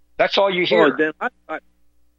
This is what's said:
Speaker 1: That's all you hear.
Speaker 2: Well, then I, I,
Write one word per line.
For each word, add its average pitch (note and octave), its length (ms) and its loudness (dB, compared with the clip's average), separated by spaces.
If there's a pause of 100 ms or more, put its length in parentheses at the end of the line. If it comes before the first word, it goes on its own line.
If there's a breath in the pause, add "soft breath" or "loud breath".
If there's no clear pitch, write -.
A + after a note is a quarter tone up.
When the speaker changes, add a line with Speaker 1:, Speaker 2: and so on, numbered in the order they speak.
(160)
Speaker 1:
That's F3+ 220 0
all G3 120 2
you F3+ 160 -2
hear. E3+ 240 2
Speaker 2:
Well, - 80 -4
then D#3 220 -2
I, A#3 100 -6 (200)
I, D#3 100 -10 (600)